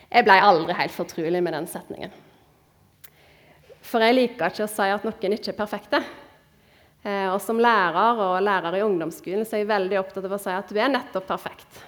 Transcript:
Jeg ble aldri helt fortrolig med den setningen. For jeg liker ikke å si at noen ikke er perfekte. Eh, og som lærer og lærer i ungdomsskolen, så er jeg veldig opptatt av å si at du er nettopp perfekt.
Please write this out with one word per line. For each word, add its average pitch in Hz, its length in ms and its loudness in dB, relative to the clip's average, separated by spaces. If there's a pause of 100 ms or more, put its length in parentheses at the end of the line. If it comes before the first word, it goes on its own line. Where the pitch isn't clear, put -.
(120)
Jeg 240 140 6
ble 202 80 8
aldri 185 400 6
helt 151 180 -4
fortrolig 175 500 -4
med 165 120 -2
den 156 140 -6
setningen. - 440 -12 (1700)
For 233 200 0
jeg 233 140 6
liker 240 340 2
ikke 214 160 -4
å - 20 -6
si 208 240 -2
at 208 140 -2
noen 214 320 -2
ikke 202 160 -8
er - 20 -8
perfekte. 220 480 -4 (1000)
Eh, 196 260 -2
og 196 80 0
som 226 180 -4
lærer 220 600 4
og 185 240 0
lærer 180 320 0
i 196 80 0
ungdomsskolen, 180 640 -2
så 220 100 -8
er 208 80 0
jeg 208 60 -6
veldig 196 320 0
opptatt 190 260 -8
av 196 80 -4
å 196 60 -6
si 202 100 -6
at 196 160 -4
du 208 140 -8
er 262 100 2
nettopp 247 380 -4
perfekt. - 580 -10